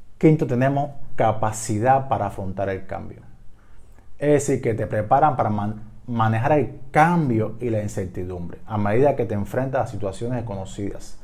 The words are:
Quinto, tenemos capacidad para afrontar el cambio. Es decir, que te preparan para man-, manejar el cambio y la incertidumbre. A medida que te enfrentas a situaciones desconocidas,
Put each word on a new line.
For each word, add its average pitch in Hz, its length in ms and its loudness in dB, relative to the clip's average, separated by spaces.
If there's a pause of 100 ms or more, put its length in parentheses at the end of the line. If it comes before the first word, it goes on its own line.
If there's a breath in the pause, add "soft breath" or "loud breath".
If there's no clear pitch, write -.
(180)
Quinto, 156 300 6
tenemos 135 440 2 (240)
capacidad 110 920 2
para 101 200 0
afrontar 98 420 -4
el 95 180 -4
cambio. 92 340 -10 (960 soft breath)
Es 143 300 4
decir, 135 140 2
que 117 120 0
te 110 140 -2
preparan 135 480 4
para 107 160 2
man-, 104 320 -4 (240)
manejar 117 460 2
el 135 260 2 (100)
cambio 143 680 4
y 123 100 -4
la 107 140 0
incertidumbre. 90 840 -6
A 110 140 -4
medida 147 360 4
que 123 100 0
te 104 100 -2
enfrentas 127 520 -2
a - 40 -10
situaciones 104 460 -4
desconocidas, 101 880 -8